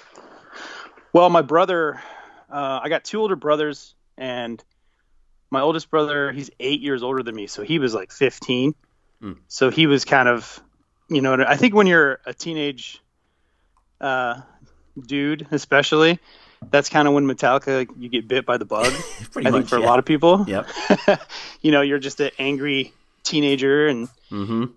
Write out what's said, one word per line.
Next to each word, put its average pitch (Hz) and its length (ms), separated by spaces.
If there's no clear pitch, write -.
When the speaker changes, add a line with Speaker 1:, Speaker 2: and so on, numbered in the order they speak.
Speaker 1:
Well, 175 180
my 170 120
brother, 160 580
uh, 135 320
I 147 60
got 156 160
two 214 160
older 190 160
brothers, 151 580
and 123 460
my 135 120
oldest 160 280
brother, 147 420
he's 135 180
eight 139 200
years 135 220
older 131 200
than 113 120
me, 101 120
so - 160
he 156 160
was, 123 160
like, 95 180
fifteen. 131 600
Speaker 2:
Mm. 98 160
Speaker 1:
So 131 220
he 160 160
was 139 180
kind 131 240
of, 120 320
you 143 140
know, 131 120
I 139 100
think 226 180
when 208 120
you're 151 400
a 123 80
teenage, 143 680
uh, 127 420
dude, 143 500
especially, 156 680
that's 143 180
kinda 147 220
when 143 160
Metallica, 135 640
you 120 100
get 113 200
bit 127 180
by 120 120
the 107 60
bug, 110 280
Speaker 2:
<laughs> - 400
Pretty - 160
Speaker 1:
I - 20
think, 123 140
Speaker 2:
much, - 60
Speaker 1:
for 123 80
Speaker 2:
yeah. 113 80
Speaker 1:
a - 20
lot 123 100
of 127 60
people. 170 420
Speaker 2:
Yep. 101 200
Speaker 1:
<laughs> - 120
You 151 120
know, 143 80
you're 143 180
just 135 220
an 139 180
angry 139 540
teenager, 143 640
and 123 200
Speaker 2:
Mm-hmm. 110 340